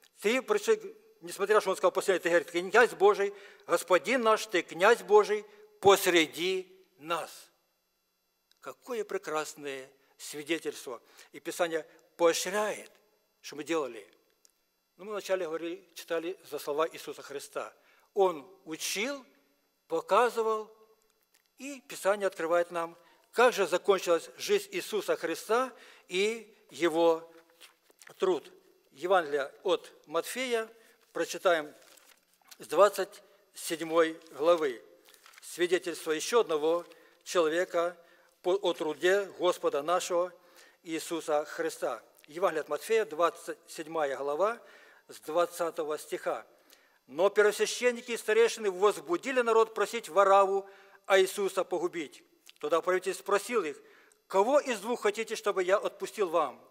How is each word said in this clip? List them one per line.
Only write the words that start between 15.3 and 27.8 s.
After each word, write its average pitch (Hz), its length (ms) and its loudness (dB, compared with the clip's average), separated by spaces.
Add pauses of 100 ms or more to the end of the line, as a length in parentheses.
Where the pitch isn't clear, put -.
говорили, 170 420 -8 (100)
читали 170 440 -8 (100)
за 143 100 -8
слова 156 280 -2
Иисуса 147 340 -14
Христа. 131 520 -12 (400)
Он 175 360 0 (140)
учил, 226 640 -6 (640)
показывал, 220 840 0 (840)
и 269 320 -14
Писание 196 360 -2
открывает 175 460 -2
нам, 170 260 -8 (360)
как 240 180 6
же 180 160 0
закончилась 175 720 0
жизнь 196 340 -2
Иисуса 180 460 -4
Христа 220 560 -2 (340)
и 208 420 -2 (200)
его 165 600 2 (880)